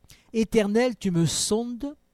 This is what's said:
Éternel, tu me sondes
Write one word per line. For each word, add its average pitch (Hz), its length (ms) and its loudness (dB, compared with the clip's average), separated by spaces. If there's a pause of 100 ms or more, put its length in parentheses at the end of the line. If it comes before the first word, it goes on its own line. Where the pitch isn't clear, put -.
(320)
Éternel, 226 640 2
tu 196 140 -2
me 170 160 2
sondes 240 720 -4 (180)